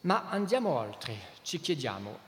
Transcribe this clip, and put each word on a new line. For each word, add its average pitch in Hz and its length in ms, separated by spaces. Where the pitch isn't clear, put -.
Ma - 280
andiamo 202 420
oltre, 110 460
ci - 180
chiediamo 110 680